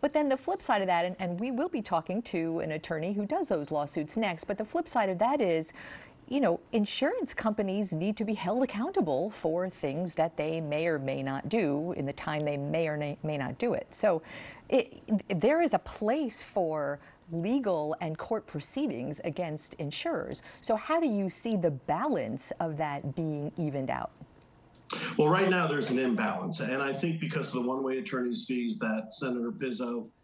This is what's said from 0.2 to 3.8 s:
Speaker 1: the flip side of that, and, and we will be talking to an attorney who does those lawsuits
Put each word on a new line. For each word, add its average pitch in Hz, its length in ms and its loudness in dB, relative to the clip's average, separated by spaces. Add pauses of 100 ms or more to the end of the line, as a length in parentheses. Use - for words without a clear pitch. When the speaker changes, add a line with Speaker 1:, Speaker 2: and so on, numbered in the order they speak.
Speaker 1:
the 262 80 6
flip 370 260 -2
side 214 200 2
of 190 60 2
that, 175 180 6
and, 180 140 -2
and 175 200 -2
we 240 120 -2
will 277 180 0
be 262 120 -2
talking 180 420 0
to 165 360 0
an 156 140 -2
attorney 160 400 -2
who 208 120 0
does 311 220 0
those 151 240 0
lawsuits 151 460 -2